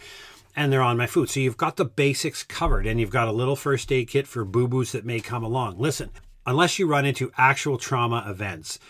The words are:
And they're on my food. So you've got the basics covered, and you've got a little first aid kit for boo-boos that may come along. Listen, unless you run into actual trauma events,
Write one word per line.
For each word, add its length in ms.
And 200
they're 80
on 160
my 100
food. 220
So 100
you've 160
got 220
the 80
basics 580
covered, 440
and 120
you've 120
got 180
a 20
little 240
first 340
aid 200
kit 180
for 160
boo-boos 480
that 140
may 140
come 240
along. 340
Listen, 320
unless 320
you 80
run 180
into 320
actual 400
trauma 500
events, 520